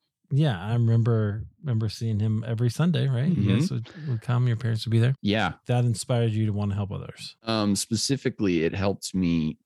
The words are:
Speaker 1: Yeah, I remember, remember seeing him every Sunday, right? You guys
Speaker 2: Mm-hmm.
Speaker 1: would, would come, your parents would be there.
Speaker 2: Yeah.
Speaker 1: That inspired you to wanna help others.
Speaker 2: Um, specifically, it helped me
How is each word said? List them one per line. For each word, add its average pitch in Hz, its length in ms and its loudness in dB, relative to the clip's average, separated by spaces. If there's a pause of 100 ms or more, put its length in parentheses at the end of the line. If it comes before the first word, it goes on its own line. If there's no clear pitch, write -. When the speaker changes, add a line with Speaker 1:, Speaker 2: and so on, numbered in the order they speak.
(320)
Speaker 1:
Yeah, 135 320 2
I 113 100 -2
remember, 113 720 2 (180)
remember 113 260 -2
seeing 113 300 -4
him 110 280 0
every 117 220 0
Sunday, 143 380 0
right? 131 280 0
You 117 180 2
guys 139 120 2
Speaker 2:
Mm-hmm. 190 100 -4
Speaker 1:
would, 147 320 -10
would 117 140 -2
come, 123 260 0
your 113 100 0
parents 113 280 -2
would 107 60 -4
be 113 80 4
there. 127 240 2
Speaker 2:
Yeah. 101 300 2 (120)
Speaker 1:
That 123 200 2
inspired 117 460 0
you 110 140 0
to 104 80 0
wanna 101 220 -2
help 98 160 -4
others. - 520 -12
Speaker 2:
Um, 107 320 2
specifically, 110 880 0
it 82 120 0
helped 98 400 -2
me 82 500 0